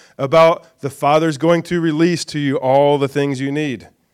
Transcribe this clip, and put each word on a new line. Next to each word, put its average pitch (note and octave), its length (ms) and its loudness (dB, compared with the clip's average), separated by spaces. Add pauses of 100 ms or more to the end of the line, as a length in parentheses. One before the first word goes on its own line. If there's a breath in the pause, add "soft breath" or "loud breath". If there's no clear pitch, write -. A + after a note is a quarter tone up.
(180 soft breath)
about E3 640 2
the C#3 100 -6
Father's D3+ 480 0
going E3 260 0
to F3 160 -4
release E3 460 0
to - 120 -8
you C#3 180 -2
all C#3 420 2
the C#3 100 -2
things C#3+ 320 -4
you C#3 100 -6
need. C#3 380 -8 (260)